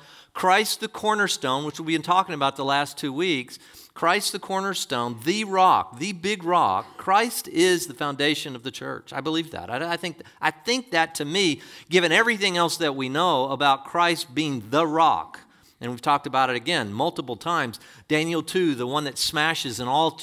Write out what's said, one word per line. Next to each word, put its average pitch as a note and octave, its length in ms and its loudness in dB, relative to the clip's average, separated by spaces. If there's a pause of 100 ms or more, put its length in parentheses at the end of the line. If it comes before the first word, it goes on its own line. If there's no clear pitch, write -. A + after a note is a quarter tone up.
(340)
Christ G3 460 2
the A3 80 -6
cornerstone, F#3 760 -2
which D3+ 160 -10
we've D#3+ 160 -2
been D#3 60 -4
talking F3+ 320 0
about C#3 220 -2
the C#3+ 80 -6
last C#3 340 -2
two C#3+ 140 -6
weeks. C#3+ 460 -4 (360)
Christ F#3+ 360 0
the G3+ 80 -8
cornerstone, D#3 840 -4
the G3+ 200 0
rock, F#3 540 2
the F#3+ 140 -6
big F#3 320 -6
rock. B2+ 540 0
Christ A3 500 -2
is F3 380 2
the - 80 -14
foundation C#3+ 600 -4
of A#2 80 -14
the C3 80 -10
church. C3 420 -12
I C3+ 100 -8
believe D#3+ 300 -4
that. F2+ 180 -12
I, D#3+ 240 -4
I - 20 -4
think, E3+ 260 -10 (200)
I D#3 100 0
think B3 400 -6
that E3 240 0
to D3 80 -6
me, E3+ 380 0 (260)
given E3+ 240 8
everything G3+ 440 4
else E3+ 200 4
that D3 180 2
we C3 140 -2
know C#3+ 400 4
about C3+ 380 2
Christ E3+ 480 0
being C#3+ 360 -2
the D#3 160 4
rock, D3 540 2 (400)
and A#2+ 120 -8
we've A#2+ 100 -12
talked C#3+ 240 0
about C3 240 2
it B2 60 0
again A#2+ 360 -2
multiple B2+ 440 -4
times, D3+ 420 -4 (300)
Daniel D#3 340 0
two, E3+ 320 0
the B2 120 -4
one D3 180 -2
that C3 140 -10
smashes D3+ 600 -2
and B2 80 -6
all, D#3 340 0